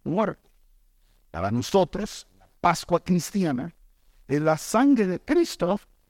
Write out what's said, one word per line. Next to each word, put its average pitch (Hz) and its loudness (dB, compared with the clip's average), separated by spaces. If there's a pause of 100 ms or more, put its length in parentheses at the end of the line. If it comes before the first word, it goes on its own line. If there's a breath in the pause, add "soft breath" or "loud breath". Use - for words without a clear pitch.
muerte. 196 -4 (840)
Para 90 -4
nosotros, - -2 (100)
la - -20 (140)
Pascua 170 0
cristiana 170 -2 (540)
es 147 0
la 156 2
sangre 240 2
de 180 -4
Cristo 247 0 (300)